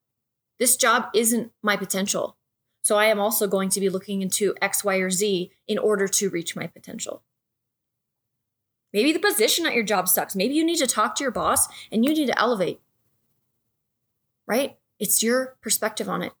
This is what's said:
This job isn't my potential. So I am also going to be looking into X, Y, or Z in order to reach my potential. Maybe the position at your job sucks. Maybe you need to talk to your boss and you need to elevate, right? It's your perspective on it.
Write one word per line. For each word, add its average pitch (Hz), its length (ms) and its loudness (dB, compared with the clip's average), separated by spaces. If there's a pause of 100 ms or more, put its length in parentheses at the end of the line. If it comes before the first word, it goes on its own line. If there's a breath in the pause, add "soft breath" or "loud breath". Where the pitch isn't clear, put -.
(600)
This 254 180 2
job 240 360 2
isn't 226 380 2 (100)
my 202 140 2
potential. 196 640 -4 (460)
So 214 140 2
I 214 80 4
am 214 140 4
also 208 280 0
going 190 220 0
to 190 100 0
be 190 80 0
looking 190 340 -4
into 190 400 0
X, - 220 -2
Y, 190 140 0
or 185 120 0
Z 185 440 -2 (140)
in 214 100 -2
order 208 280 2
to 190 240 0
reach 170 240 -6
my - 140 -8
potential. - 560 -12 (1700)
Maybe 262 220 2
the 339 60 0
position 339 460 2
at 285 80 0
your 233 120 0
job 185 240 0
sucks. - 260 0
Maybe 226 180 0
you 320 120 2
need 339 140 0
to 277 60 2
talk 233 300 0
to 285 80 -4
your 262 80 0
boss 190 380 0 (240 loud breath)
and 226 100 2
you 302 100 4
need 311 120 2
to 233 120 0
elevate, 202 440 0 (1600)
right? 247 320 -2 (220)
It's - 240 0
your 254 380 0
perspective 214 480 -4
on 175 120 -4
it. - 180 -8